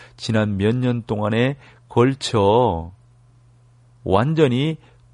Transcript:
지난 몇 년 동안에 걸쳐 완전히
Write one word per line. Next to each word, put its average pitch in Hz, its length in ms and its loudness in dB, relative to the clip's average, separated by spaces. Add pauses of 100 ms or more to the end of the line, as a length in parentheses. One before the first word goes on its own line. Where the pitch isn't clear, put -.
(160)
지난 107 420 -2
몇 104 180 0
년 123 300 -2
동안에 113 520 -2 (320)
걸쳐 110 1000 2 (1120)
완전히 139 720 0 (360)